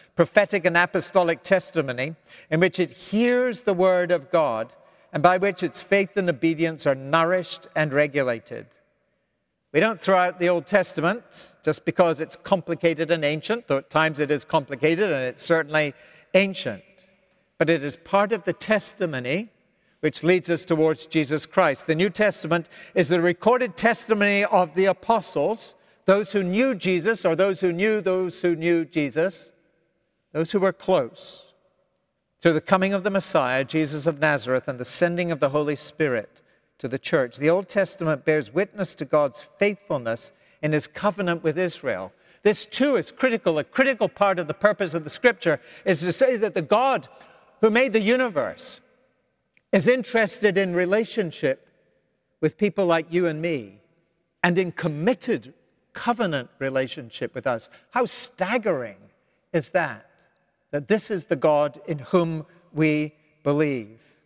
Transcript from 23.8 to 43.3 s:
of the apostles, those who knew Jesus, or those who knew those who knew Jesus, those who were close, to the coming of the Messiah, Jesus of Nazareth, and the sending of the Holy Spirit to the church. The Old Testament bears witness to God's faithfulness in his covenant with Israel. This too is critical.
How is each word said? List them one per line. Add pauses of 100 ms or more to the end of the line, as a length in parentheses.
of
the
apostles, (300)
those
who
knew
Jesus,
or
those
who
knew
those
who
knew
Jesus, (800)
those
who
were
close, (880)
to
the
coming
of
the
Messiah,
Jesus
of
Nazareth,
and
the
sending
of
the
Holy
Spirit (340)
to
the
church.
The
Old
Testament
bears
witness
to
God's (100)
faithfulness (300)
in
his
covenant
with
Israel. (320)
This
too
is
critical.